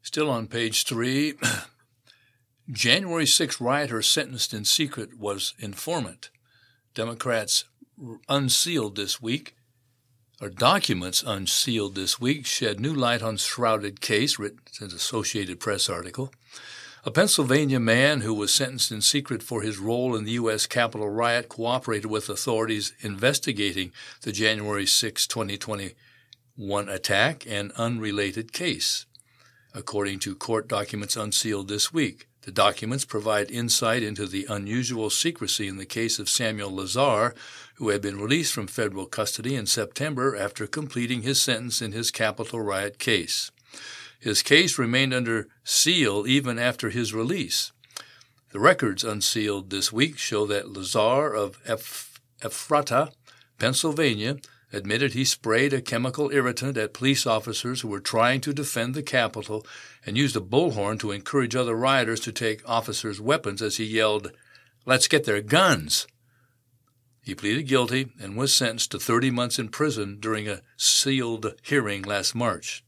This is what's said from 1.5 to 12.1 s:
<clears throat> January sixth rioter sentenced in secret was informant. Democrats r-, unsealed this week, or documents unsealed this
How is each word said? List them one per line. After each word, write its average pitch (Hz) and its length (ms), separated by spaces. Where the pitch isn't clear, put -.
<clears throat> - 720
January 160 560
sixth - 340
rioter 123 400
sentenced 127 500
in 104 140
secret 131 540
was 101 400
informant. 110 720
Democrats 113 720
r-, 117 240
unsealed 135 680
this 98 260
week, 120 340
or 101 80
documents 95 760
unsealed 101 680
this 95 260